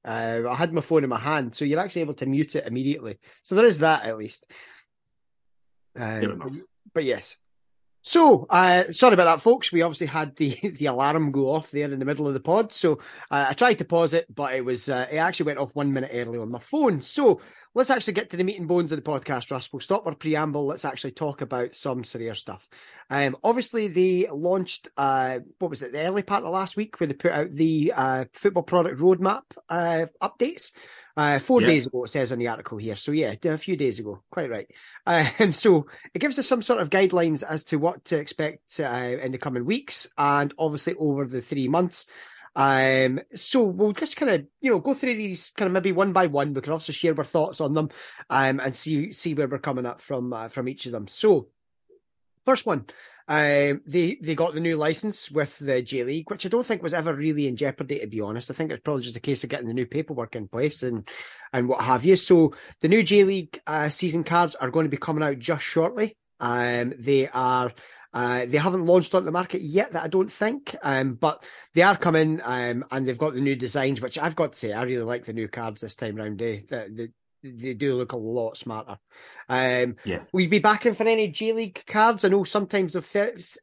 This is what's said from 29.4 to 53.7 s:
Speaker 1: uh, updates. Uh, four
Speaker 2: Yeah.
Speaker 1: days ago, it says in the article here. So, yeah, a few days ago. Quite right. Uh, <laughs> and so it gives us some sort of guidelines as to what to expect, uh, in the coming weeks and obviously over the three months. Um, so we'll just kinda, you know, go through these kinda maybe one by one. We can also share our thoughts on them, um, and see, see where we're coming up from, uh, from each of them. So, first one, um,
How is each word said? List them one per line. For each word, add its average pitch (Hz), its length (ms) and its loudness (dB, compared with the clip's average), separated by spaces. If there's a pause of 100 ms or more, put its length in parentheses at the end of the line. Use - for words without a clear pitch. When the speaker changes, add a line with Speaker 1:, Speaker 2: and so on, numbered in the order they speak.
Speaker 1:
uh, 165 380 0 (160)
updates. 254 500 -2 (440)
Uh, 147 240 4
four 240 220 6
Speaker 2:
Yeah. - 80 6
Speaker 1:
days 135 180 4
ago, 123 160 -6
it 110 60 -10
says 131 220 -2
in 123 60 -4
the 120 120 -2
article 110 280 -10
here. 107 180 -6
So, - 160 -6
yeah, 147 220 0 (100)
a 160 140 0
few 180 180 -4
days 123 220 0
ago. 104 320 -10
Quite 143 220 -6
right. 104 160 -8 (360)
Uh, 160 300 4
<laughs> - 60 -2
and 196 160 4
so 170 320 4 (260)
it - 60 -4
gives 277 180 -2
us 277 80 -2
some 240 160 2
sort 247 180 0
of 156 120 -2
guidelines 180 500 4
as 156 240 -6
to 156 120 0
what 165 280 -2
to 160 140 0
expect, 151 600 -8
uh, 156 40 -2 (400)
in 131 80 -4
the 131 80 -6
coming 123 260 -4
weeks 233 500 -4
and 143 440 2
obviously 160 340 -2
over 143 320 -2
the 123 160 -6
three 135 280 -4
months. 175 360 0 (500)
Um, 131 640 4 (140)
so - 300 0
we'll 196 300 2
just - 220 -6
kinda, 196 280 2 (180)
you 262 80 2
know, 214 80 4
go 262 160 0
through 254 220 -2
these 202 420 -8
kinda 185 160 0
maybe 190 180 2
one 185 220 2
by 185 140 4
one. 143 260 0
We 135 80 -4
can 151 120 -4
also 156 200 -6
share 160 240 0
our 151 60 0
thoughts 160 380 -2
on 147 120 0
them, 156 160 0 (400)
um, 131 300 2
and 131 160 -4
see, 156 380 -4
see 165 200 -6
where 139 140 -2
we're 135 100 -6
coming 127 300 -4
up 120 140 -10
from, 123 320 -6
uh, 113 160 -10
from 127 200 -6
each 139 160 -10
of 123 60 -12
them. 104 160 -8
So, 190 400 2 (960)
first 254 220 2
one, 143 180 -2 (440)
um, 143 560 4